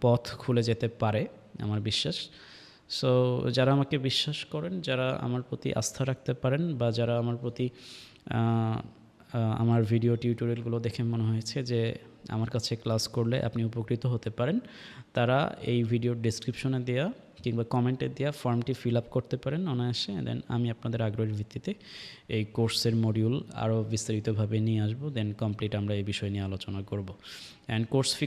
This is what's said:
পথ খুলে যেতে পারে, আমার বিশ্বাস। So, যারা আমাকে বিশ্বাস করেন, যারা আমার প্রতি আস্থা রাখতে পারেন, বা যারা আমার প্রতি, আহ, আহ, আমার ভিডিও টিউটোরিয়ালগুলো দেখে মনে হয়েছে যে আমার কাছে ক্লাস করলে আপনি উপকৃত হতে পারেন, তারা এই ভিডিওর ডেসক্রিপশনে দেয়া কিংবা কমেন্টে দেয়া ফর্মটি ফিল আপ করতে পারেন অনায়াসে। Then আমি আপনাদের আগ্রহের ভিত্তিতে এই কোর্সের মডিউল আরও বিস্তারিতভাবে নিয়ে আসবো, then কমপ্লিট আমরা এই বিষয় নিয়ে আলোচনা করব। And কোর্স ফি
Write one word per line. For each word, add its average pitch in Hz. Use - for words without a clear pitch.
পথ 120
খুলে 120
যেতে 113
পারে, 110
আমার 107
বিশ্বাস। -
So, 135
যারা 131
আমাকে 139
বিশ্বাস 131
করেন, 170
যারা 131
আমার 123
প্রতি 131
আস্থা -
রাখতে 131
পারেন, 139
বা 120
যারা 117
আমার 117
প্রতি, 123
আহ, -
আহ, 113
আমার 117
ভিডিও 117
টিউটোরিয়ালগুলো 117
দেখে 117
মনে 117
হয়েছে 110
যে 117
আমার 110
কাছে 120
ক্লাস 113
করলে 120
আপনি 113
উপকৃত 117
হতে 117
পারেন, 151
তারা 123
এই 120
ভিডিওর 117
ডেসক্রিপশনে 127
দেয়া 127
কিংবা 117
কমেন্টে 127
দেয়া 135
ফর্মটি 120
ফিল 117
আপ 117
করতে -
পারেন 165
অনায়াসে। 123
Then 123
আমি 120
আপনাদের 113
আগ্রহের 110
ভিত্তিতে 113
এই 110
কোর্সের 113
মডিউল 110
আরও 113
বিস্তারিতভাবে 110
নিয়ে 110
আসবো, 123
then 110
কমপ্লিট 104
আমরা 104
এই 101
বিষয় 101
নিয়ে 101
আলোচনা 98
করব। 98
And 113
কোর্স -
ফি 147